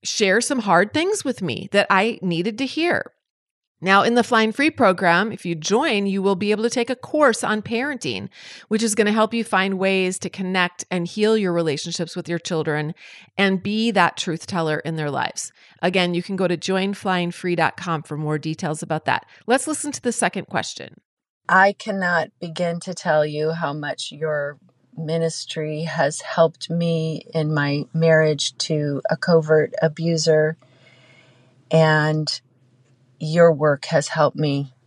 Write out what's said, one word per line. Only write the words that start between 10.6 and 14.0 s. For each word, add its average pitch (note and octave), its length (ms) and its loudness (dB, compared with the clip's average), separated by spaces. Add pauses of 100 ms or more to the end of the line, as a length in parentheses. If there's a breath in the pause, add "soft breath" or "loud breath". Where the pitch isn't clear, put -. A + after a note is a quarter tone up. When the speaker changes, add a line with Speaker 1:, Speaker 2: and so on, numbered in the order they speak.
Speaker 1:
and F3 160 -2
heal G#3+ 300 2
your G3 160 0
relationships E3 640 -2
with F3 120 -10
your E3+ 120 -4
children D#3 540 -4 (420 loud breath)
and F#3+ 260 2
be A3 300 -2
that F3+ 240 2